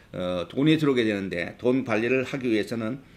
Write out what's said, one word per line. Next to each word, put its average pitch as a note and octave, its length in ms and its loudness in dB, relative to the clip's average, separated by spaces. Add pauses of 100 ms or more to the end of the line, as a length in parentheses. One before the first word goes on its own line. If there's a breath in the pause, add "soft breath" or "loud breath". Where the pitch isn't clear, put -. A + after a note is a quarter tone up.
(120)
어, F2+ 380 -4
돈이 D#3 280 4
들어오게 C3+ 260 2
되는데 F#2+ 540 -4
돈 B2+ 260 2
관리를 A#2 400 0
하기 B2+ 260 -4
위해서는 A2+ 500 -2 (160 loud breath)